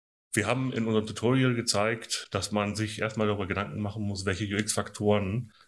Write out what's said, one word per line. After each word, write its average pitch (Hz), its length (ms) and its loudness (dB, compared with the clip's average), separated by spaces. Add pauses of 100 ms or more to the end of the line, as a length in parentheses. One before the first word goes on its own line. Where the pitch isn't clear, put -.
(320)
Wir 101 160 2
haben 127 240 0
in 113 140 0
unserem 110 220 2
Tutorial 127 480 2
gezeigt, 113 760 0
dass 98 220 -2
man 101 220 2
sich 107 240 -4
erstmal 110 280 0
darüber 101 200 0
Gedanken 98 340 -2
machen 104 220 -4
muss, 98 220 -4
welche 98 200 0
U-X-Faktoren 104 1080 0 (160)